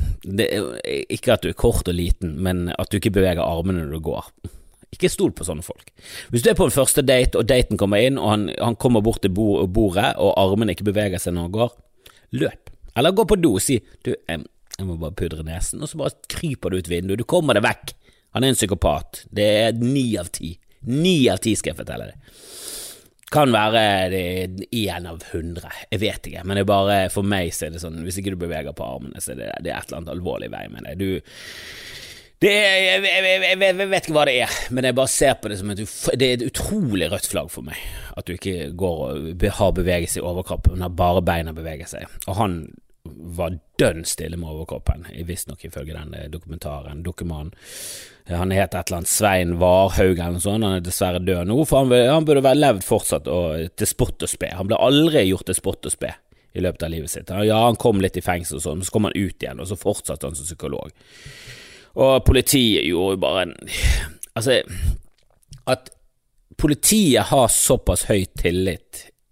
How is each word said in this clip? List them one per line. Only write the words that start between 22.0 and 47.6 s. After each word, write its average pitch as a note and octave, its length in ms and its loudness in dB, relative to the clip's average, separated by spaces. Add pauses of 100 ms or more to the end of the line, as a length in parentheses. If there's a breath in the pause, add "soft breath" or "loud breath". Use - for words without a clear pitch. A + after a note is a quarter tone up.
deg. - 300 -20 (920 loud breath)
Kan D3 220 4
være A2 280 4 (300)
det F#2 560 -4
er G2+ 300 -4
en F2 140 -12
av D#2+ 100 -14 (100)
hundre. E2 380 -8 (180)
Jeg - 140 -4
vet - 260 -4
ikke, E2 160 -12
men G2 140 -2
det G2 80 2
er - 60 -4
bare, G2 260 4 (140)
for G2+ 120 -2
meg F#2+ 320 0
så D#2+ 120 -6
er D#2+ 80 -12
det E2+ 80 -12
sånn, E2 200 -10
hvis F#2 160 -8
ikke F#2+ 140 -4
du F2 80 -8
beveger D2+ 340 -8
på - 80 -10
armene, B1 400 -12
så - 80 -8
er C2 80 -10
det, G1+ 120 -10 (120)
det D#2+ 80 -6
er - 60 -6
et - 100 -12
eller E2 140 -10
annet D#2+ 140 -10
alvorlig B1 360 -6
vei G1+ 200 -12
med A1 120 -16
det. C#2 160 -12
Du, F#2+ 380 -4 (1040 loud breath)
det G3+ 100 6
er, G3+ 300 6
jeg, F#3+ 240 2
jeg, F#3+ 180 2
jeg, F#3 220 4
jeg, F#3+ 160 2
jeg F#3+ 320 2
vet F3 140 -2
ikke D#3 100 0
hva D3 100 4
det B2 140 4
er, - 160 -2 (160 loud breath)
men B2+ 140 2
jeg B2+ 100 0
bare C3 160 2
ser C3+ 260 4
på A2 80 -6
det G2+ 140 -6
som G#2 100 -4
et G2 120 -6
uf-, - 340 -4
det B2+ 100 4
er B2 80 2
et A#2+ 140 -2
utrolig A2 600 -2
rødt - 180 -4
flagg D#2+ 240 -4
for B1+ 160 -12
meg, - 100 -10 (380 loud breath)
at - 100 -10
du F2 60 -6
ikke E2 420 -6
går E2+ 300 -2
og D2+ 340 -6
be-, G2+ 220 2
har F#2 180 4
beveget F2 320 0
seg - 120 -4
i - 40 -4
overkropp, F2 460 -6
men F2+ 100 -4
har F2 160 -6
bare F2+ 240 4
beina E2 320 -2
beveget D#2+ 380 -12
seg. - 320 -14
Og E2 140 -6
han F#2 180 0 (460)
var E2+ 540 -6 (220)
dønn E2+ 260 0
stille E2 320 -8
med E2 100 -8
overkroppen, D#2 580 -6 (200)
visst - 220 -8
nok - 160 -16
ifølge D2+ 300 -12
den, D2+ 200 -12
eh, D2 160 -12
dokumentaren, D2 720 -12
Dukkemannen. E2+ 500 -8 (720 loud breath)